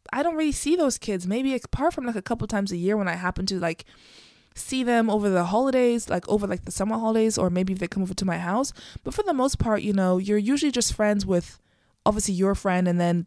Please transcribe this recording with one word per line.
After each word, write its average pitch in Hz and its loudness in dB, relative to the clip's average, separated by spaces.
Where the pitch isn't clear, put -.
I 269 0
don't 330 0
really 311 0
see 302 0
those 294 2
kids. 185 -4
Maybe 262 0
apart 277 -2
from, 269 -6
like, 233 -4
a 190 -6
couple 220 -4
times 202 -2
a 175 -4
year 185 0
when 196 -2
I 170 -2
happen 180 -4
to, 190 -2
like, 170 -4
see 262 -2
them 233 4
over 208 2
the 175 4
holidays, 240 2
like, - -2
over, 202 2
like, 185 -6
the 196 -10
summer 214 -2
holidays, 220 2
or 180 2
maybe 185 0
if 185 -4
they 180 -4
come 196 -2
over 185 -2
to 185 -4
my 175 0
house. 180 -2
But - -8
for 427 0
the 392 0
most 269 0
part, 214 0
you 208 0
know, 185 2
you're 202 0
usually 277 2
just 240 0
friends 208 0
with 185 -2
obviously 208 0
your 190 2
friend, 180 0
and 175 2
then 175 2